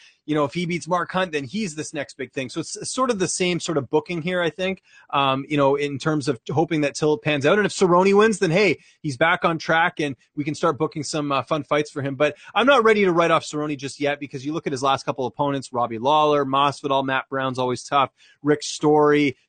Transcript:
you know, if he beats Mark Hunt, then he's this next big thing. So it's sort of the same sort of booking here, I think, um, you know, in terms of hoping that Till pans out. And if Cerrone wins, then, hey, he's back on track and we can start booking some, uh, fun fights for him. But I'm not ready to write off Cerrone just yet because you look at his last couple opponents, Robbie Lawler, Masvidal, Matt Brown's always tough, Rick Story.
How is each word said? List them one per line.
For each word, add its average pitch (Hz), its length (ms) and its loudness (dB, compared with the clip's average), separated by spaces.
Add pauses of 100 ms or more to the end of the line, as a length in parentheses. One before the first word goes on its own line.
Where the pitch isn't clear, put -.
(300)
you 151 60 -2
know, 151 100 0
if 131 80 -6
he 175 140 -4
beats 165 200 -6
Mark 170 240 -4
Hunt, 185 200 -2
then 143 120 -4
he's 170 300 -6
this 151 180 -10
next 143 240 -10
big 131 160 -10
thing. 131 180 -6
So - 100 -8
it's - 320 -10
sort 254 180 0
of 226 80 -2
the 180 100 0
same 180 320 -2
sort 160 200 -4
of 123 100 -4
booking 156 320 -2
here, 180 220 -2
I 165 80 -2
think, 185 320 -6 (260)
um, 135 400 0
you 151 80 -2
know, 139 180 4
in 143 220 -2
terms 151 300 -2
of 131 120 -2 (120)
hoping 156 300 0
that 139 120 0
Till 151 240 0
pans 147 300 0
out. 190 100 4
And 208 80 2
if 175 60 -2
Cerrone 190 440 4
wins, 214 220 6
then, 175 140 0
hey, 185 260 2 (240)
he's 139 160 -4
back 165 260 2
on 170 140 0
track 170 420 0
and 147 160 -4 (200)
we 147 80 -4
can 147 100 -4
start 160 240 0
booking 156 240 -4
some, 147 300 -4
uh, 135 100 0
fun 151 220 -4
fights 151 260 -2
for 139 140 -8
him. 139 100 -4
But 147 240 2 (160)
I'm 226 140 2
not 269 160 6
ready 214 220 4
to 180 60 4
write 165 200 4
off 156 120 4
Cerrone 151 320 -6
just 131 240 -10
yet 143 200 -2
because 135 260 -10
you 151 80 -4
look 165 140 -6
at 165 40 -2
his 131 120 -4
last 135 200 0
couple 131 220 -4
opponents, 139 480 -4
Robbie 117 240 -2
Lawler, 147 480 2
Masvidal, 139 580 0
Matt 131 240 -2
Brown's 131 300 -4
always 127 260 -2
tough, 139 280 0 (320)
Rick 147 180 2
Story. 147 760 2 (140)